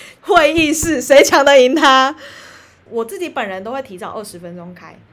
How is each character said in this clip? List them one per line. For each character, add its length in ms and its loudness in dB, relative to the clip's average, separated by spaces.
会 300 2
议 220 0
室， 260 -4
谁 240 6
抢 220 2
得 160 6
赢 140 2
他？ 400 2
我 140 -6
自 160 -14
己 100 -8
本 180 -8
人 160 -10
都 100 -12
会 80 -10
提 160 -16
早 140 -14
二 120 -12
十 160 -20
分 160 -18
钟 180 -18
开 240 -20